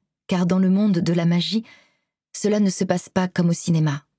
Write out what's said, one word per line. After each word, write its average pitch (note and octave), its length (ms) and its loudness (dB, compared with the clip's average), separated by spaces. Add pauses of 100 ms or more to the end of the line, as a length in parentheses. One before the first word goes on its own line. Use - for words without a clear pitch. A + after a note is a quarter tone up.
(260)
car F3+ 180 0
dans F#3 140 2
le F#3+ 100 2
monde G3 300 2
de E3+ 160 0
la E3+ 100 0
magie, F3 400 0 (720)
cela G#3 260 0
ne G3+ 80 2
se F#3 160 -2
passe F3+ 240 -2
pas F#3 200 -2
comme F3 200 0
au E3 60 2
cinéma. D#3 500 0 (140)